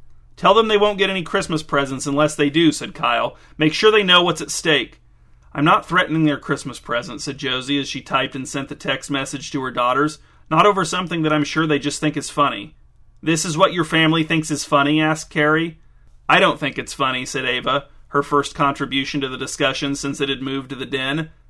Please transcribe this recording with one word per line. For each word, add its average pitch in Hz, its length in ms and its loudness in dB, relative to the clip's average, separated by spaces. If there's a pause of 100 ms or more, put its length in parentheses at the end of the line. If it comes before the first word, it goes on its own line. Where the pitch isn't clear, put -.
(360)
"Tell - 160 6
them 220 160 4
they 214 80 4
won't 208 220 2
get 190 100 2
any 190 140 -4
Christmas 170 400 -4
presents 135 440 -2
unless 147 280 2
they 147 160 2
do," 156 220 4
said 120 220 -8
Kyle. 120 420 0 (200)
"Make 156 160 2
sure 214 200 4
they 214 100 6
know 180 200 6
what's 175 180 0
at - 100 -8
stake." - 500 0 (540)
"I'm 143 100 0
not 196 220 4
threatening 160 380 0
their 147 140 2
Christmas - 420 -6
presents," 120 440 -6
said 131 140 -8
Josie 131 400 -2
as 135 100 -4
she 135 120 -8
typed 135 340 -4
and 131 140 -8
sent 139 200 -6
the - 60 -12
text - 360 -6
message 135 420 -6
to 139 100 -4
her 127 80 -4
daughters. 127 480 0 (320)
"Not 165 160 6
over 196 180 2
something 175 380 -4
that 156 100 2
I'm 151 120 2
sure 160 220 -2
they 151 120 2
just 139 220 -4
think 151 160 -2
is - 140 -6
funny." 131 440 -2 (480)
"This 160 220 0
is 165 120 -4
what 185 180 4
your 175 100 0
family 160 400 2
thinks 156 260 -2
is 143 140 -4
funny?" 147 360 2
asked 156 300 0
Carrie. 160 480 0 (500)
"I 180 120 6
don't 180 180 2
think 135 200 -6
it's 117 160 -8
funny," 131 300 -2
said 131 200 -6
Ava, 127 420 -2 (220)
her 143 160 0
first 143 320 0
contribution 139 640 -2
to 135 80 -2
the 131 80 -10
discussion 135 580 -2
since 139 260 -6
it 135 100 -2
had 131 120 -6
moved 135 280 -6
to 135 60 -10
the 127 100 -10
den. 139 420 -4 (220)